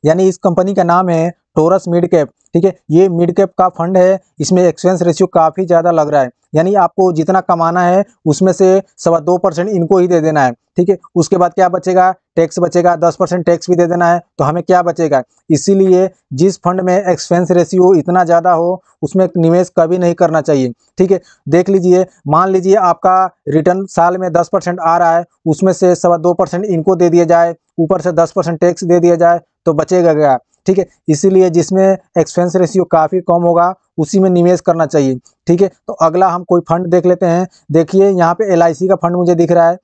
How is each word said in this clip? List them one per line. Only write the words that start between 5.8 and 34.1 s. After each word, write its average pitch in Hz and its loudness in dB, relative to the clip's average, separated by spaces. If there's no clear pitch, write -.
लग 151 0
रहा 147 0
है। 131 -2
यानी 175 0
आपको 185 0
जितना 185 0
कमाना 170 -2
है, 185 0
उसमें 180 0
से 190 2
सवा 165 0
दो 175 -2
परसेंट 180 -4
इनको 185 0
ही 180 2
दे 175 0
देना 156 0
है, 123 0
ठीक 180 0
है। 190 0
उसके 180 0
बाद 175 0
क्या 185 0
बचेगा? 185 0
टैक्स 165 -2
बचेगा, 175 0
दस 165 0
परसेंट 180 -4
टैक्स 170 -2
भी 180 2
दे 175 2
देना 175 0
है, 170 0
तो 143 -2
हमें 156 -2
क्या 180 2
बचेगा? 160 -2
इसीलिए 185 2
जिस 180 0
फंड 185 -4
में 180 0
एक्सपेंस 180 -2
रेशियो 180 2
इतना 175 0
ज़्यादा 165 0
हो, 175 -2
उसमें 185 0
निवेश 175 0
कभी 170 0
नहीं 175 0
करना 160 0
चाहिए, 135 -2
ठीक 185 0
है। 185 0
देख 175 0
लीजिए, 185 2
मान 170 0
लीजिए 190 0
आपका 185 0
रिटर्न 180 0
साल 175 0
में 185 -6
दस 170 -2
परसेंट 175 -4
आ 165 0
रहा 170 2
है, 175 -4
उसमें 170 0
से 180 2
सवा 175 0
दो 175 0
परसेंट 180 -4
इनको 180 -2
दे 170 2
दिया 170 2
जाए, 170 2
ऊपर 165 -2
से 180 -4
दस 165 0
परसेंट 170 -4
टैक्स 175 0
दे 175 2
दिया 170 2
जाए, 170 2
तो 165 0
बचेगा 165 0
क्या, 143 2
ठीक 185 0
है। 185 -2
इसीलिए 185 2
जिसमें 185 0
एक्सपेंस 175 -2
रेशियो 185 0
काफ़ी 160 0
कम 175 0
होगा, 175 2
उसी 165 -2